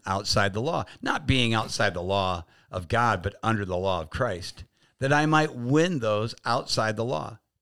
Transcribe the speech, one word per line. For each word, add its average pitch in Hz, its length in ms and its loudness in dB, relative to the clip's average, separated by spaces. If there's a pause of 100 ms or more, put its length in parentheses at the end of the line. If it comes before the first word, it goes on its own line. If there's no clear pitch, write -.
outside 98 480 0
the 107 80 -4
law, 156 240 -2 (160)
not - 240 -4
being 123 300 4
outside 107 400 0
the 90 80 -4
law 92 420 0 (240)
of 90 200 -6
God, 113 340 2
but 101 180 -4
under 107 240 0
the 90 100 -2
law 90 260 0
of 76 100 -10
Christ, 95 540 -6 (340)
that 135 120 0
I 147 140 4
might 156 300 2
win 147 420 2
those 110 380 0 (100)
outside 117 500 0
the 113 80 -2
law. 107 360 -6 (220)